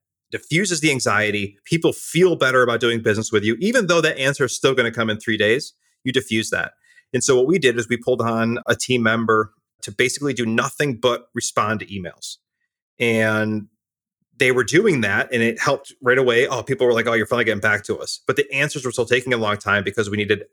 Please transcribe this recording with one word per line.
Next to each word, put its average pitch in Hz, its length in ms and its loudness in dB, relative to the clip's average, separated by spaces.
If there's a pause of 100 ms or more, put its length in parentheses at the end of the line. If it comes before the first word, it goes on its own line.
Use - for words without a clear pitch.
(300)
diffuses 175 520 -2
the 156 100 2
anxiety. 104 720 -2
People 165 300 0
feel 175 420 0
better 131 260 2
about 117 200 2
doing 117 200 2
business 107 300 0
with 104 140 0
you. 113 160 0
Even 220 260 0
though 170 140 2
that 156 160 0
answer 139 260 0
is 123 100 -2
still 135 220 0
gonna 117 160 2
come 113 180 -2
in 104 120 -4
three 113 160 -2
days, 107 340 2 (320)
you 131 80 -2
diffuse 110 380 -2
that. - 240 -4 (400)
And 123 100 -2
so 131 140 4
what 127 100 4
we 175 120 2
did 120 200 2
is 117 80 -4
we 123 80 -2
pulled 117 260 -2
on 113 460 0
a 113 80 2
team 123 280 -2
member 110 500 0 (300)
to - 80 -12
basically 131 420 -2
do 117 120 -4
nothing 123 520 -2
but 120 360 -2
respond 110 460 -2
to 98 60 -10
emails. - 500 -12 (640)
And 110 720 0 (640)
they 127 160 2
were 123 140 2
doing 165 340 2
that, 107 320 0
and 117 100 2
it 113 200 0
helped - 400 -2
right 127 160 4
away. 123 280 4
Oh, 120 160 -2
people 131 240 0
were 123 80 4
like, 113 140 0
"Oh, 117 60 2
you're 107 120 2
finally 120 200 0
getting 107 160 0
back 104 240 0
to 98 120 -4
us." - 300 -10
But 135 80 0
the - 160 -2
answers 139 320 -4
were 123 80 -4
still 117 140 -2
taking 123 280 0
a 120 40 2
long 104 180 0
time 101 300 0
because 101 240 -2
we 104 80 -4
needed 104 360 -2